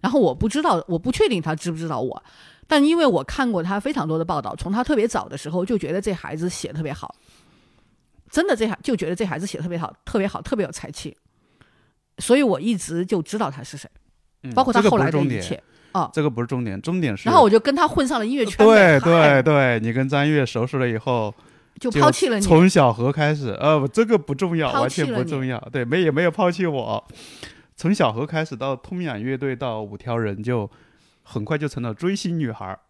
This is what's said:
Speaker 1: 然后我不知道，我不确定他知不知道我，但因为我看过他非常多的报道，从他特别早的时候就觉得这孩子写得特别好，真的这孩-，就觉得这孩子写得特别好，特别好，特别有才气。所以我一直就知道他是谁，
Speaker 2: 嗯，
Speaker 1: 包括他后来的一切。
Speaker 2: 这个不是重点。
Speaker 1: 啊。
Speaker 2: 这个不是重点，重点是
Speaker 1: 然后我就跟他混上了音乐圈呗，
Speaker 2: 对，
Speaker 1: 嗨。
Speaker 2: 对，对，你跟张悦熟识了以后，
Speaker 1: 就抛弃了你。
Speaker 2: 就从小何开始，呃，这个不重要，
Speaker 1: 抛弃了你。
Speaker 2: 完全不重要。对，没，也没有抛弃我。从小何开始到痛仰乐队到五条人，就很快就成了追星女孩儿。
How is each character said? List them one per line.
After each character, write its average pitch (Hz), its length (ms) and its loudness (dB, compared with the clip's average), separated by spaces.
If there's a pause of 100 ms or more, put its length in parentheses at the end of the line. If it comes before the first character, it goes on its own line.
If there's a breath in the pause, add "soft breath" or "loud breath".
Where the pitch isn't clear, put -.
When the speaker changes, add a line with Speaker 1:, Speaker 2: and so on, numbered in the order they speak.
Speaker 1:
然 240 100 0
后 277 80 2
我 156 160 2
不 214 140 -2
知 285 120 -4
道， 226 280 0
我 170 100 -2
不 240 120 -6
确 427 180 2
定 190 120 -2
他 160 140 -4
知 170 160 -8
不 156 60 -8
知 165 100 -10
道 131 140 -6
我， 127 200 -8 (440 soft breath)
但 294 180 4
因 320 140 4
为 330 80 4
我 175 180 2
看 262 260 -4
过 190 140 -2
他 196 160 -2
非 277 140 -4
常 156 140 -4
多 160 100 -2
的 165 80 -2
报 160 160 -4
道， - 140 -8
从 - 160 -8
他 226 120 -2
特 294 120 0
别 220 120 2
早 - 220 -4
的 139 80 -10
时 147 120 -10
候 180 140 -2
就 196 140 -2
觉 156 140 -4
得 185 100 -2
这 208 100 -4
孩 170 240 -8
子 170 140 -4
写 - 200 -10
得 - 40 -14
特 151 80 -6
别 151 100 -6
好， - 240 -12 (1160 soft breath)
真 330 160 0
的 285 80 2
这 226 120 -2
孩-， 214 140 -6
就 254 140 -2
觉 170 120 -4
得 175 80 -4
这 220 80 -4
孩 185 140 -6
子 170 80 -8
写 - 140 -10
得 143 40 -8
特 175 60 -6
别 170 80 -6
好， 165 160 -8 (100)
特 - 140 -4
别 196 100 0
好， - 140 -8
特 - 140 -4
别 202 100 -2
有 - 60 -12
才 - 180 -14
气。 - 260 -14 (1000)
所 - 180 4
以 294 60 4
我 196 180 2
一 214 160 -2
直 170 300 -4
就 185 160 -2
知 202 160 -8
道 190 140 -4
他 131 100 -14
是 131 160 -16
谁， - 120 -18 (520)
Speaker 2:
嗯， 135 120 -12
Speaker 1:
包 254 100 4
括 254 100 0
他 233 80 4
后 214 160 4
来 160 140 0
的 151 100 0
一 143 80 0
切。 - 20 -
Speaker 2:
这 - 0 -
个 110 80 -4
不 - 20 -8
是 87 60 -8
重 - 40 -8
点。 - 120 -10 (280 soft breath)
Speaker 1:
啊。 180 220 -2
Speaker 2:
这 156 80 -2
个 147 80 2
不 117 120 -6
是 120 60 -4
重 123 160 -4
点， 101 180 -6
重 180 180 -4
点 127 160 0
是 214 140 -4
Speaker 1:
然 349 60 4
后 311 80 8
我 214 60 6
就 214 100 6
跟 277 160 0
他 320 120 2
混 311 200 0
上 262 100 -2
了 214 80 -2
音 247 100 -4
乐 277 100 0
圈 - 200 4
呗， 190 340 8
Speaker 2:
对， - 0 -
Speaker 1:
嗨。 151 420 6
Speaker 2:
对， - 20 0
对， 131 380 4
你 113 120 -2
跟 131 160 -2
张 143 180 0
悦 151 180 2
熟 117 200 -4
识 135 120 -6
了 127 120 0
以 113 80 -2
后， 110 360 -2 (460 soft breath)
Speaker 1:
就 247 120 -2
抛 285 200 6
弃 - 160 0
了 233 80 2
你。 196 60 0
Speaker 2:
就 202 60 0
从 175 220 8
小 139 220 6
何 120 200 0
开 151 220 0
始， 139 160 -4 (100)
呃， 147 280 2
这 220 180 2
个 226 120 2
不 147 180 -4
重 170 220 -2
要， 143 140 0
Speaker 1:
抛 240 180 0
弃 - 120 -4
了 143 60 0
你。 123 60 -4
Speaker 2:
完 123 80 -2
全 - 40 -2
不 165 40 -10
重 135 160 -4
要。 127 140 -4 (120)
对， 127 140 -4
没， 151 160 0
也 160 100 4
没 143 120 2
有 175 80 2
抛 180 200 0
弃 180 140 -2
我。 110 420 -4 (680 loud breath)
从 175 180 0
小 151 180 2
何 117 140 -4
开 156 180 -4
始 151 120 -8
到 131 200 -4
痛 180 260 -10
仰 127 200 -6
乐 131 160 -4
队 131 180 -4
到 117 260 -6
五 104 140 -12
条 117 220 -6
人， 107 260 -4
就 110 260 -2 (540 soft breath)
很 107 220 -8
快 156 120 -4
就 147 100 -4
成 131 140 -8
了 117 120 -6
追 180 220 -2
星 175 220 -4
女 131 140 -2
孩 101 140 -12
儿。 95 140 -10 (100)